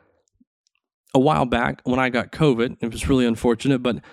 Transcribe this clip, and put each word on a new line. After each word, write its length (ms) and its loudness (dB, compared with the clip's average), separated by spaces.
A 60 6
while 260 2
back, 380 -2
when 160 0
I 100 0
got 220 -4
covid, 500 0
it 100 -6
was 160 -6
really 180 2
unfortunate, 540 0
but 220 -4